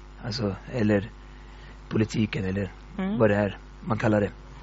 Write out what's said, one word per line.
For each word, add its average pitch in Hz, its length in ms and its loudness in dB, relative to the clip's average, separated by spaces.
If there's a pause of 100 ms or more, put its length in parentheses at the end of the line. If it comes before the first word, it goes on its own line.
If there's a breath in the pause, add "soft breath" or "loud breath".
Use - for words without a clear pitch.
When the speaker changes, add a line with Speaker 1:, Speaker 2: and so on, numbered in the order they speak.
(260)
Speaker 1:
Alltså, 104 300 0 (180)
eller 107 360 4 (800 soft breath)
politiken, 107 560 2
eller 95 260 -2 (260)
Speaker 2:
Mm. 196 200 -2
Speaker 1:
vad 113 120 8
det 104 60 6
är 101 220 2 (280)
man 110 120 0
kallar 110 240 4
det. 101 100 0 (320 soft breath)